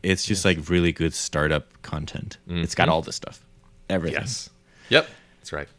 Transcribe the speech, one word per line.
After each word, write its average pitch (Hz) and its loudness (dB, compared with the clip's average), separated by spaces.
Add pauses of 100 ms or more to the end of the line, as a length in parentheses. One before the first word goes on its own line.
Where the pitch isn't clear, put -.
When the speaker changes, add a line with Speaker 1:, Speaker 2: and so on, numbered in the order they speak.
Speaker 1:
it's 92 2
just, 101 0
Speaker 2:
Yes. 90 4
Speaker 1:
like, 76 -8
really 87 4
good 82 0
startup - -2
content. - -8 (100)
It's 87 -4
got 85 4
Speaker 2:
Mm-hmm. 82 6
Speaker 1:
all 80 2
the - -10
stuff. - -12 (460)
Everything. 82 0
Speaker 2:
Yes. - -8 (400)
Yep. 151 4 (320)
That's - -14
right. 73 -2 (120)